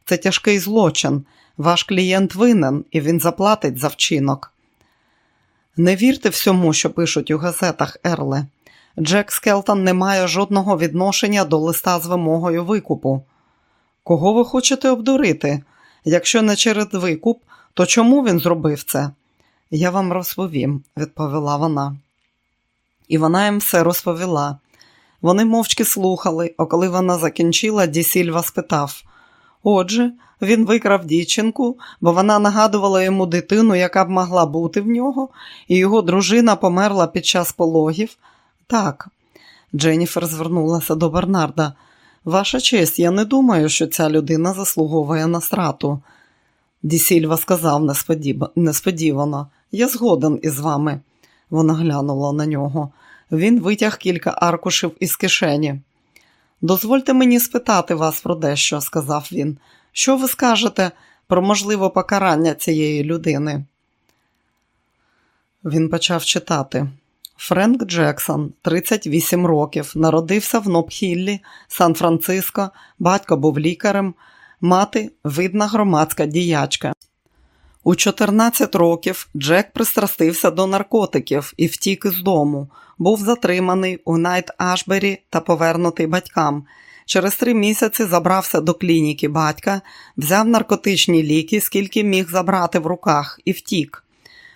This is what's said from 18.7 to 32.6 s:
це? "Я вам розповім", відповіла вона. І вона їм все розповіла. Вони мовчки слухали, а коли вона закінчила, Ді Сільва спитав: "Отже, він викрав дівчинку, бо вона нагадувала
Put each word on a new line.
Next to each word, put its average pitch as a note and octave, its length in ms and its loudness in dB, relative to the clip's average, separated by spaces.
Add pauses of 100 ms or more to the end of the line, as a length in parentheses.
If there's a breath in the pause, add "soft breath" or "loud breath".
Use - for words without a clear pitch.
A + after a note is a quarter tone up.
це? - 260 -4 (640)
"Я F3 140 2
вам F#3 240 0
розповім", D3 680 -4 (140)
відповіла D3 600 -4
вона. C#3+ 400 -2 (1120)
І D#3+ 100 0
вона E3 280 2
їм G#3 120 0
все F3+ 260 2
розповіла. E3 760 -2 (640 soft breath)
Вони F#3+ 240 4
мовчки A3+ 400 0
слухали, F3+ 720 -2
а E3 80 0
коли F3 240 0
вона F3+ 280 0
закінчила, E3+ 680 0
Ді D#3+ 180 0
Сільва E3+ 400 0
спитав: D3 600 -4 (600 soft breath)
"Отже, G#3 480 2 (300 soft breath)
він A3 240 4
викрав G3 400 2
дівчинку, A3 720 0 (240 loud breath)
бо E3+ 100 4
вона G3+ 280 4
нагадувала G3+ 640 2